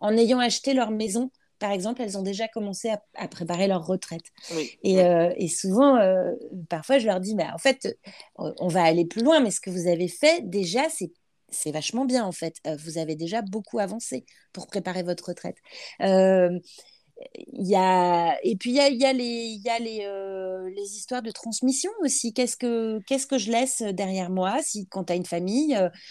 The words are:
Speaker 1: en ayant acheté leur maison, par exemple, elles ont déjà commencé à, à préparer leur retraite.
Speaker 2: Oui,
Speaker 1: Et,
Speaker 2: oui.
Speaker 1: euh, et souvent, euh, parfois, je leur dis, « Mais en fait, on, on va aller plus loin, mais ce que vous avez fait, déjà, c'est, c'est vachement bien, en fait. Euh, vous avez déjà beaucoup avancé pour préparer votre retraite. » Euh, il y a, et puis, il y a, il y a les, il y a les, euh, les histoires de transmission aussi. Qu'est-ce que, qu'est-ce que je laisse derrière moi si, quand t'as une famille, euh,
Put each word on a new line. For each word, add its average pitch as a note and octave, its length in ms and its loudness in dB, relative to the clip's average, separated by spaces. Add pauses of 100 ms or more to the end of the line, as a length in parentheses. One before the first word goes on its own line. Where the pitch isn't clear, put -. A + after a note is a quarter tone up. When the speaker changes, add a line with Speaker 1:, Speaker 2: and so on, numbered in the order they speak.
Speaker 1:
en G#3+ 160 2
ayant A#3 240 4
acheté C4 340 0
leur A#3 160 2
maison, A3 400 -2 (280)
par G3+ 120 -4
exemple, G#3 320 -4
elles G3 160 -6
ont F#3+ 40 -6
déjà G3+ 260 -4
commencé G#3 400 -6
à, G#3 120 -2 (140)
à - 140 -10
préparer F3 400 -2
leur F3 180 0
retraite. F3+ 380 -6 (280)
Speaker 2:
Oui, D#3 300 -4
Speaker 1:
Et, F#3 140 4
Speaker 2:
oui. F#3 60 8
Speaker 1:
euh, F3 340 4
et F3 100 -2
souvent, A#3+ 500 4
euh, F#3 360 4 (360)
parfois, F3 300 0
je A3+ 80 2
leur F#3 140 2
dis, « G#3 160 -4
Mais D#3+ 180 0
en E3 40 -12
fait, C4 380 0 (380)
on, D#3+ 240 -6
on F3 80 -4
va F3 160 2
aller E3 220 6
plus G3+ 180 -4
loin, D#4 160 6
mais A3+ 140 2
ce - 80 -6
que F#3+ 100 -10
vous F3+ 160 -4
avez F3 220 2
fait, D#4+ 340 4
déjà, G3+ 480 -2
c'est, E3+ 220 -8 (380)
c'est - 200 -6
vachement D#3 340 -4
bien, B3 200 2
en F#3 80 -4
fait. E3 240 -8 (100)
Euh, D#3 180 -4
vous E3 140 -8
avez D#3+ 160 -4
déjà E3+ 280 -4
beaucoup G3+ 360 -6
avancé A3 460 -6 (280)
pour - 140 -14
préparer F3+ 380 -6
votre F3 240 -6
retraite. » F3 300 -10 (420)
Euh, F#3+ 580 6 (880)
il - 220 -6
y G3 80 6
a, F3+ 640 4
et F#3 140 2
puis, A#3+ 140 -4
il B3 60 2
y C#4+ 40 6
a, C#4+ 80 8
il B3 120 2
y C4+ 40 6
a C4+ 80 4
les, B3 120 0
il A#3 380 -6
y A#3 60 -4
a A#3 100 0
les, A3 240 -6
euh, F#3+ 680 -8
les G3+ 260 -10
histoires B3 260 -8
de A3+ 80 -6
transmission C4 720 -2
aussi. B3 320 0
Qu'est-ce B3 240 -2
que, A3+ 500 -2
qu'est-ce C4+ 220 -2
que C4+ 100 0
je G#3+ 140 -2
laisse B3+ 280 0
derrière F#3+ 480 -4
moi F#3 320 0
si, G#3+ 280 -6
quand F#3+ 160 -8
t'as F3 100 -2
une F3+ 120 -2
famille, A3 500 0
euh, F#3 120 4 (220)